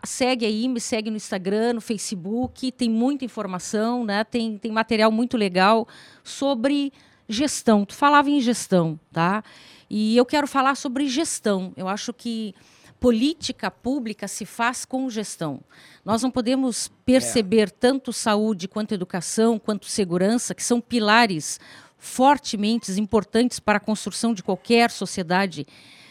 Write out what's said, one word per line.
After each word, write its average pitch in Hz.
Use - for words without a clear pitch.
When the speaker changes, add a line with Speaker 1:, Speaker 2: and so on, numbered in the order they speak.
Speaker 1:
segue 247
aí, 220
me 240
segue 220
no 214
Instagram, 208
no 226
Facebook, 226
tem 247
muita 254
informação, 220
né? 208
Tem, 226
tem 220
material 220
muito 233
legal 202
sobre 277
gestão. 220
Tu -
falava 285
em 285
gestão, 180
tá? 185
E 214
eu 247
quero 294
falar 269
sobre 269
gestão. 202
Eu 185
acho 214
que 220
política 247
pública 233
se -
faz 240
com 262
gestão. 202
Nós 214
não 262
podemos 254
perceber 226
Speaker 2:
É. -
Speaker 1:
tanto 262
saúde, 208
quanto 214
educação, 214
quanto -
segurança, 180
que -
são 240
pilares 214
fortemente 233
importantes 220
para 208
a 202
construção 220
de 180
qualquer 233
sociedade, 180